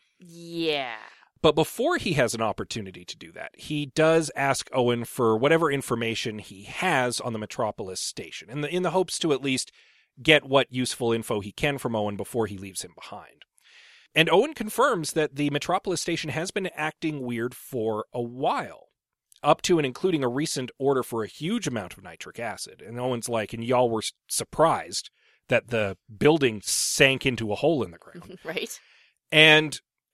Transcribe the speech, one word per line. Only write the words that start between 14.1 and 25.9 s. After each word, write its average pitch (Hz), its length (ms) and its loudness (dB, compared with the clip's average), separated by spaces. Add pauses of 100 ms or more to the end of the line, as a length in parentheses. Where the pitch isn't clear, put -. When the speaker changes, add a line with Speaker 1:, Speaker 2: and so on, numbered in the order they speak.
Speaker 2:
And 156 160 4
Owen 247 240 4
confirms 214 600 0
that 147 220 0
the 147 140 0
Metropolis 170 520 -2
station 165 300 -4
has 160 200 -4
been 185 240 -4
acting 151 460 -4
weird 120 340 -4
for 110 580 -4
a 123 80 -4
while, 135 680 -4 (520)
up 147 220 4
to 175 160 4
and 143 60 2
including 147 380 0
a 123 60 2
recent 131 480 -4
order 135 240 2
for 113 220 -4
a 101 40 -6
huge 185 400 -4
amount 120 300 -6
of 95 60 -20
nitric - 360 -16
acid. 104 420 -10
And 120 180 -12
Owen's 123 300 -4
like, 113 240 -2
"And 117 100 -8
y'all 123 260 4
were 110 120 0
s-, - 100 -6 (160)
surprised 151 840 0 (380)
that 120 220 2
the 101 280 0 (180)